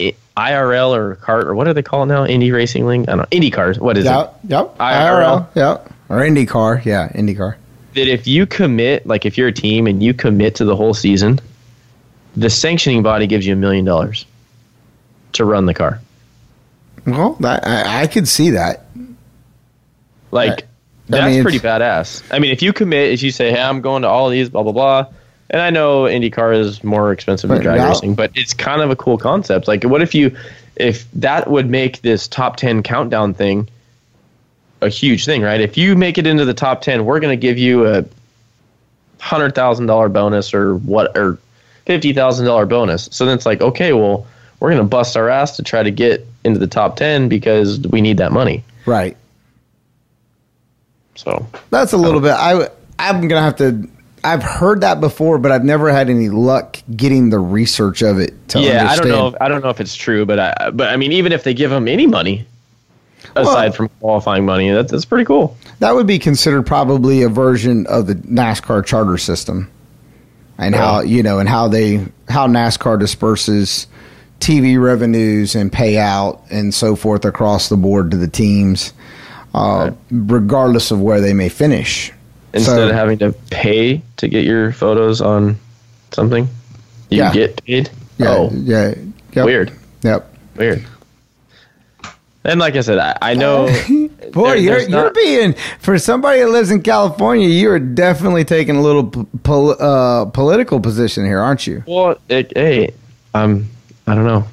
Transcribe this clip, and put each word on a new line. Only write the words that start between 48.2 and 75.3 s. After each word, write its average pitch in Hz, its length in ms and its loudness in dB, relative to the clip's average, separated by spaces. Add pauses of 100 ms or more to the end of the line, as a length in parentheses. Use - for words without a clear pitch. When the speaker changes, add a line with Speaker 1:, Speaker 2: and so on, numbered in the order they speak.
Speaker 1:
money. 120 320 -2 (220)
Speaker 2:
Right. 98 320 -2 (2000)
Speaker 1:
So - 320 -8 (240)
Speaker 2:
That's 247 200 0
a 208 60 0
little 160 300 2
Speaker 1:
I 156 260 2
don't 175 80 2
Speaker 2:
bit. - 100 -4 (280)
I, 185 100 -2
I'm 180 180 -2
gonna 156 140 0
have 151 140 0
to. 120 340 0 (320)
I've 151 220 -2
heard 196 380 0
that 180 180 0
before, 156 380 0
but 135 160 2
I've 127 100 2
never 147 260 2
had 139 200 2
any 117 180 0
luck 120 560 0 (100)
getting 131 360 4
the 107 100 2
research 101 640 0
of 101 180 2
it - 300 -6
to 135 100 -2
Speaker 1:
Yeah, 131 220 2
Speaker 2:
understand. 117 80 2
Speaker 1:
I 147 60 2
don't 165 120 2
know 120 200 2
if, 123 140 -6
I 135 60 0
don't 143 160 -2
know 131 60 -2
if 117 100 -4
it's 95 160 -8
true, 107 300 0
but 104 140 0
I, - 320 -2
but 117 180 -2
I 127 80 -2
mean, 139 160 -2
even 175 180 0
if 160 140 -2
they 127 80 0
give 135 180 -2
'em 127 160 -2
any 208 180 2
money 98 400 0 (880)
Speaker 2:
Well, 131 140 2
Speaker 1:
aside 110 280 2
from 110 120 -4 (140)
qualifying 104 440 0
money, 95 260 0
that, 113 180 2
that's - 160 -4
pretty - 180 0
cool. 139 320 0 (240)
Speaker 2:
That 233 160 2
would 240 100 2
be 190 140 2
considered 139 460 2
probably 135 560 2
a 120 80 4
version 120 580 2
of 104 200 0
the 95 80 -2
nascar 110 720 -2
charter 104 320 0
system. 92 540 -6 (880)
And 104 160 0
Speaker 1:
Yeah. - 60 2
Speaker 2:
how, 107 200 2
you 110 220 0
know, 101 160 0
and 101 100 0
how 117 200 0
they, 104 360 0 (220)
how 135 180 0
nascar 117 540 0
disperses 104 880 -2 (520)
T 151 200 2
V 127 180 4
revenues 113 800 2